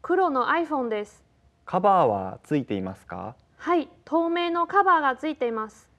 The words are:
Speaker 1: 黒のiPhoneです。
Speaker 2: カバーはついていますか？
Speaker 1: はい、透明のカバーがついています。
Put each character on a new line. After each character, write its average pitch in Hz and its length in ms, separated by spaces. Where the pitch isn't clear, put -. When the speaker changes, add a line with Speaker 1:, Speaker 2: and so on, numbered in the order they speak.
Speaker 1:
黒 370 260
の 262 180
iPhone 294 420
で 208 160
す。 - 180
Speaker 2:
カ - 140
バ 185 280
ー - 20
は 95 340
つ 156 140
い 131 80
て 107 100
い 95 80
ま 95 140
す - 100
か？ 92 300
Speaker 1:
は 349 200
い、 277 120
透 330 240
明 349 220
の 339 160
カ 370 160
バ 359 160
ー - 20
が 269 140
つ 302 140
い 302 80
て 247 100
い 233 60
ま 220 180
す。 - 180